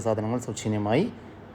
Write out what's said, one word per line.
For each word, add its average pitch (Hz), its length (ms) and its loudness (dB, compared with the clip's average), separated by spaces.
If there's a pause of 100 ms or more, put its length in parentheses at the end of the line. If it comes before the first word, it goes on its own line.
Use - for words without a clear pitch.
സാധനങ്ങൾ 110 400 2
സൗജന്യമായി 107 580 2 (500)